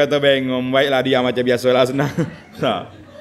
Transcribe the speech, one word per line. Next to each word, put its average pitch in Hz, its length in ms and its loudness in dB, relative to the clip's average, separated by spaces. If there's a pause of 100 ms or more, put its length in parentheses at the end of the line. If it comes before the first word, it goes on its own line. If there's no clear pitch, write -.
kata, 143 140 0
"Bengong, 131 500 0
baiklah, 135 320 2
dia 127 220 0
macam 127 240 0
biasalah, 123 420 2
senang." 139 300 -2
<laughs> - 420 -8
Nah. 113 400 -6 (200)